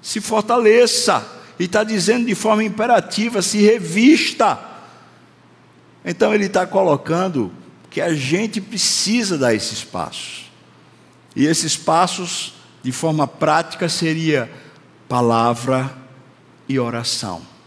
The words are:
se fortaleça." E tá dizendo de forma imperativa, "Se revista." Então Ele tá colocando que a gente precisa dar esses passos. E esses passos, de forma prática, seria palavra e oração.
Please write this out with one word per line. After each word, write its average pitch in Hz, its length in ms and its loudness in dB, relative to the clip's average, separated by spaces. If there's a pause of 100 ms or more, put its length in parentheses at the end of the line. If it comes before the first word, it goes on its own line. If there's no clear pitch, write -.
se - 200 -8
fortaleça." 220 1040 2 (320)
E 180 100 -2
tá 214 160 2
dizendo 220 420 0
de 226 80 0
forma 214 300 0
imperativa, 214 760 0
"Se 196 220 -2
revista." 214 960 4 (1500)
Então 214 300 0
Ele 208 140 0
tá 185 180 0
colocando 165 840 0 (360)
que - 120 -8
a 170 140 0
gente 180 460 -2
precisa 196 760 -2
dar 120 160 2
esses - 300 -6
passos. - 680 -10 (840)
E 135 100 2
esses 156 300 -2
passos, 175 760 -2 (280)
de 127 80 -6
forma 156 360 -2
prática, 160 600 -2
seria 156 640 -2 (580)
palavra 123 840 0 (760)
e 135 100 -2
oração. 117 640 -6 (240)